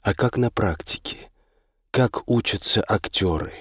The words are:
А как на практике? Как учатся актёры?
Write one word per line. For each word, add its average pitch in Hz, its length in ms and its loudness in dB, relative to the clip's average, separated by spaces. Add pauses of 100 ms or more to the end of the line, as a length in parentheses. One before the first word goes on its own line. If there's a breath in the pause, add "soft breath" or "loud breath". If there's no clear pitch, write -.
А 101 120 0
как - 220 2
на 123 160 2
практике? - 800 -4 (600)
Как - 380 0
учатся 113 520 2
актёры? 90 800 0